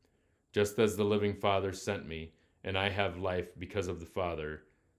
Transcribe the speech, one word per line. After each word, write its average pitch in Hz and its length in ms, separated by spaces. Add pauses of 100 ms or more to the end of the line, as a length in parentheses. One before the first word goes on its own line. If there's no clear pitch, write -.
(520)
Just 104 280
as 104 160
the 107 80
living 101 320
Father 98 380
sent 98 340
me, 80 260 (300)
and 95 140
I 98 120
have 95 280
life 92 420
because 90 280
of 82 120
the 82 60
Father, 78 580 (360)